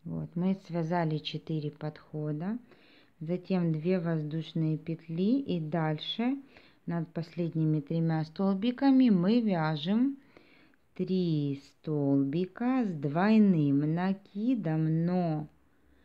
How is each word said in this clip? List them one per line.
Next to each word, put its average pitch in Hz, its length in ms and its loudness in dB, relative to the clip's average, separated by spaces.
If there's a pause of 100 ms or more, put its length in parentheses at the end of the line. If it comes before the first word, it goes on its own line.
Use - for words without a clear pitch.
вот 160 320 -8
мы 185 180 -2 (140)
связали 165 500 -2
четыре 151 540 -6
подхода, 151 880 -8 (600)
затем 175 520 -2
две 170 280 0
воздушные 160 800 -2
петли 170 640 -2
и 180 200 -4
дальше 165 760 -2 (480)
над 170 260 -6
последними 160 680 -2
тремя 160 460 0
столбиками 247 840 2
мы 202 320 4
вяжем 190 760 0 (760)
три 165 680 0
столбика 156 1200 0
с 185 80 -2
двойным 156 1040 4
накидом, 175 1080 0
но 170 420 0 (580)